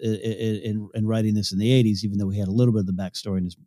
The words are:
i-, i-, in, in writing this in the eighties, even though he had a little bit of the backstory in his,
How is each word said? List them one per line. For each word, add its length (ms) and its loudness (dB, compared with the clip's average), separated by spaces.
i-, 40 -4
i-, 580 -2
in, 280 -4
in 140 0
writing 260 2
this 180 0
in 60 -4
the 140 2
eighties, 340 4
even 140 -2
though 100 0
he 80 -2
had 100 -2
a 40 -2
little 200 4
bit 100 2
of 40 -2
the 80 -2
backstory 460 -4
in 60 -2
his, 220 -8